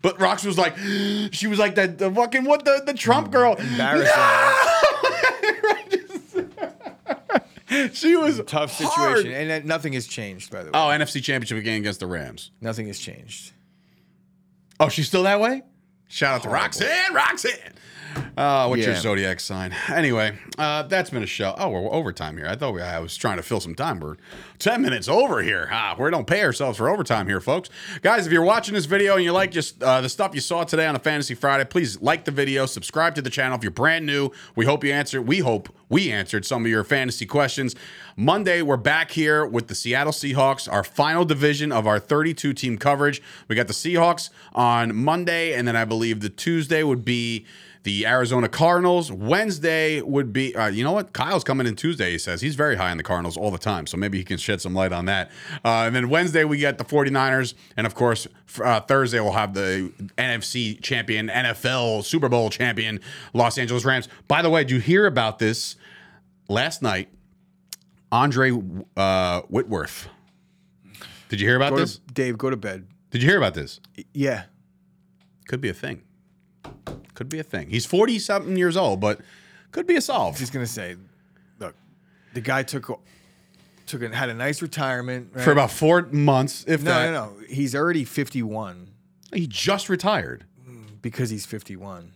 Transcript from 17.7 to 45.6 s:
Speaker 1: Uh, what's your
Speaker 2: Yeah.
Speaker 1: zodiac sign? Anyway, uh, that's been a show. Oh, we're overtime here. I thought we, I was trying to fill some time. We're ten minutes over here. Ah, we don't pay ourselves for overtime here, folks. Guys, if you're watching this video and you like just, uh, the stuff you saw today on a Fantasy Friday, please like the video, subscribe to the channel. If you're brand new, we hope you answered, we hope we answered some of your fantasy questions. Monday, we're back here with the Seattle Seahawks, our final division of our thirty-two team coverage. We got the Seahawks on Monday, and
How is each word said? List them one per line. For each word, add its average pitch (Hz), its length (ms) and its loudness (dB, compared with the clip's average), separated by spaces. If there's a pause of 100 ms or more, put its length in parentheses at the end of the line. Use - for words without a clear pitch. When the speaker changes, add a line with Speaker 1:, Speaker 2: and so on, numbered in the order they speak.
Speaker 1:
Uh, 139 300 2
what's 123 180 0
your 104 80 2
Speaker 2:
Yeah. 90 80 0
Speaker 1:
zodiac 98 400 -2
sign? 92 340 -8 (140)
Anyway, 117 480 0 (220)
uh, 151 240 -2
that's 180 260 -2
been 123 140 -4
a 98 40 -4
show. 95 300 -4
Oh, 98 140 -2
we're 95 200 -4
overtime 87 460 -4
here. 76 100 -8
I 95 100 -4
thought 131 180 -4
we, 87 80 -6
I 87 160 -6
was 82 180 -8
trying 101 220 -2
to 85 40 -6
fill 107 180 -4
some 82 140 -10
time. 131 260 -4
We're 76 160 -10 (420)
ten 233 240 0
minutes 127 260 -2
over 180 340 2
here. 92 300 -2
Ah, 104 260 -2
we 139 120 0
don't 156 160 -2
pay 202 180 2
ourselves 127 320 0
for 113 140 2
overtime 127 360 0
here, 95 140 0
folks. 170 300 -2 (320)
Guys, 208 240 2
if 160 60 2
you're 165 120 6
watching 208 300 2
this 190 100 0
video 196 300 4
and 185 100 4
you 170 80 2
like 190 180 2
just, 170 320 -6
uh, 127 200 4
the 127 80 -2
stuff 196 240 -2
you 139 80 -4
saw 170 220 -2
today 160 220 2
on 151 80 0
a 131 40 -2
Fantasy 143 360 -2
Friday, 139 300 2
please 127 380 -2
like 160 240 2
the 165 40 -2
video, 135 360 0
subscribe 156 480 -2
to 147 80 -4
the 131 80 -4
channel. 131 260 -2
If 113 80 -4
you're 101 60 0
brand 160 340 2
new, 143 260 0 (260)
we 117 100 4
hope 143 180 2
you 139 80 2
answered, 143 300 -2
we 135 160 2
hope 117 360 0 (140)
we 165 240 2
answered 101 320 -2
some 120 220 -2
of 113 40 2
your 110 140 2
fantasy 131 400 0
questions. 135 500 0 (400)
Monday, 175 460 2
we're 143 160 2
back 151 360 2
here 151 340 2
with 117 220 -2
the - 60 -10
Seattle 135 380 0
Seahawks, 135 580 0
our 101 140 0
final 160 400 2
division 147 480 2
of 113 140 2
our 107 120 4
thirty-two 147 540 0
team 123 240 -4
coverage. 143 460 2 (260)
We 110 80 0
got 120 120 2
the - 60 -6
Seahawks 170 540 2 (260)
on 120 400 2
Monday, 165 600 0
and 120 120 0